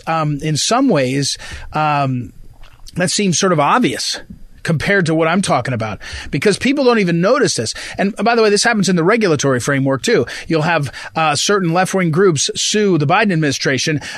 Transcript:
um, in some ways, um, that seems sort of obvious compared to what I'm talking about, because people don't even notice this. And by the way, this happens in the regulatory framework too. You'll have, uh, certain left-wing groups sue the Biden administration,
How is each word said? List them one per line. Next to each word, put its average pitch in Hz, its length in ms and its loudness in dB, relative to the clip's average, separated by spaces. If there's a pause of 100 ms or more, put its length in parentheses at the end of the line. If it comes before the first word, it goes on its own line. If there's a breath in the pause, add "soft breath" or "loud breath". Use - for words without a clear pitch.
um, 156 360 -2
in 156 140 -2
some 254 320 2
ways, 139 480 0 (360 loud breath)
um, 143 600 -2 (600)
that 175 160 0
seems 190 260 0
sort 190 160 2
of 156 60 2
obvious 156 640 0 (420)
compared 180 440 0
to 165 80 0
what 160 120 2
I'm 175 140 2
talking 135 320 0
about, 110 280 -6 (300 loud breath)
because 180 280 2
people 277 260 0
don't 240 140 4
even 170 240 2
notice 233 320 2
this. 113 180 -4 (240 loud breath)
And 208 200 -2
by 233 180 0
the 226 80 4
way, 214 80 4
this 202 120 2
happens 214 280 2
in 180 60 2
the 160 60 2
regulatory 165 560 2
framework 135 440 0
too. 220 240 2 (220 loud breath)
You'll 160 120 0
have, 151 320 -2 (240 loud breath)
uh, 156 180 2
certain 185 380 0
left-wing 180 380 2
groups 170 440 2
sue 202 440 2
the 147 80 0
Biden 196 260 2
administration, 151 680 0 (180 loud breath)